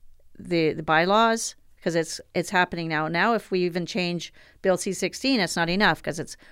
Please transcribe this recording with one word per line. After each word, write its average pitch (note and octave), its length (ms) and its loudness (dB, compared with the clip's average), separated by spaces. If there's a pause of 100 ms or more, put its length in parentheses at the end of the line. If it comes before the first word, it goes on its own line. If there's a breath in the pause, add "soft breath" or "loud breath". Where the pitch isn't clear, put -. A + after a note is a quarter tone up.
(380)
the, E3 360 0
the D#3+ 100 -8
bylaws, G3+ 720 2 (260)
'cause E3 140 -2
it's, D#3+ 240 -2 (160)
it's F3 140 -2
happening F3 400 0
now. D#3 180 -2
Now, F3 280 2
if - 160 -6
we F#3 100 0
even F3 240 -2
change F3 480 -4 (280 soft breath)
Bill F#3 140 4
C F#3 160 -2
sixteen, G#3+ 480 0
it's E3+ 160 -2
not E3+ 140 0
enough F3+ 340 2
'cause E3 160 -6
it's - 160 -10 (160 soft breath)